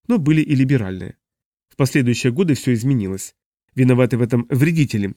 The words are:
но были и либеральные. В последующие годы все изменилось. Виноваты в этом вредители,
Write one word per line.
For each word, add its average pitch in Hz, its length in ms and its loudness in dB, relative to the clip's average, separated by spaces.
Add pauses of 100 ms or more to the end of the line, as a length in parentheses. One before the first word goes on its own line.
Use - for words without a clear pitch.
но 240 100 2
были 156 220 2
и 151 140 0
либеральные. 110 600 -2 (520)
В - 80 -20
последующие 127 560 0
годы 156 220 0
все 127 180 -2
изменилось. 110 600 -2 (420)
Виноваты 127 400 2
в 117 60 0
этом 120 260 -2
вредители, 131 680 0